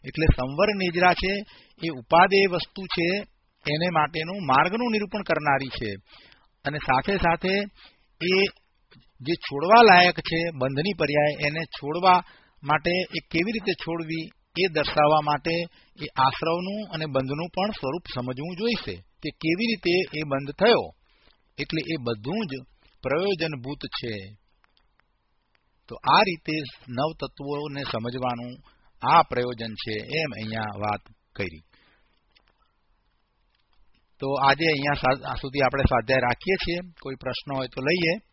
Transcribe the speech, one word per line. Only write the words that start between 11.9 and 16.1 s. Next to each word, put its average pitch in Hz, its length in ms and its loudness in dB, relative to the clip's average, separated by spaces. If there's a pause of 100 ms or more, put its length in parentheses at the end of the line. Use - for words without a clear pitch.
માટે 151 280 0
એ 180 280 -2 (120)
કેવી 180 220 0
રીતે 202 200 -4
છોડવી, 165 580 -6 (280)
એ 185 140 2
દર્શાવવા 151 520 4
માટે 147 280 -2 (500)
એ 151 40 -10 (100)